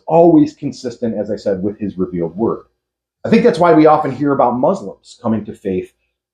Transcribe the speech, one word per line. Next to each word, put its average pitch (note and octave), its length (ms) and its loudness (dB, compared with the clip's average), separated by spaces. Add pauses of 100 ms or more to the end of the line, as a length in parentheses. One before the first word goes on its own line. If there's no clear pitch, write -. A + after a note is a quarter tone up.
always D#3 480 4
consistent, B2 600 -8
as G#2 140 -6
I G#2 60 -6
said, G2 260 -4
with G2+ 160 -6
his G2 180 -8
revealed F2 400 -6
word. G#2 300 -4 (580)
I - 60 -8
think A3+ 140 2
that's F#3+ 160 2
why E3+ 160 4
we D#3 100 6
often D3+ 240 4
hear C#3 220 -4
about B2 260 0
Muslims B2 640 -6
coming A2 240 -4
to - 80 -14
faith, F#2 400 -8 (400)